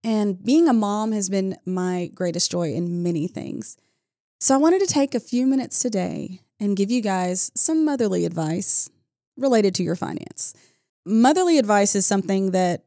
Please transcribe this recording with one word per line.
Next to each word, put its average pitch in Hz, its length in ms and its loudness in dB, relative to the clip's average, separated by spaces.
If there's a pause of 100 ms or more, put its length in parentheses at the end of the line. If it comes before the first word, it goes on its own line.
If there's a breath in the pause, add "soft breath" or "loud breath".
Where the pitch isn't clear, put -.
And 208 360 0
being 302 280 4
a 262 40 4
mom 214 380 0
has 202 180 -2
been 190 280 -2 (100)
my 180 480 -4
greatest 175 380 -4
joy 175 200 -2
in 175 300 -4
many 175 240 -2
things. - 500 -10 (640)
So - 160 2
I 269 40 4
wanted 339 240 4
to 381 40 0
take 277 300 0
a 220 40 0
few 254 280 -2
minutes 269 320 -2
today 185 640 -4 (180)
and 202 160 0
give 202 160 0
you 247 80 2
guys 185 560 -2
some 320 280 2
motherly 220 400 0
advice 170 640 -4 (480)
related 226 400 2
to 185 60 -2
your 170 140 -2
finance. - 580 -10 (500 soft breath)
Motherly 302 540 4
advice 202 380 2
is 190 100 2
something 196 460 0
that 180 340 0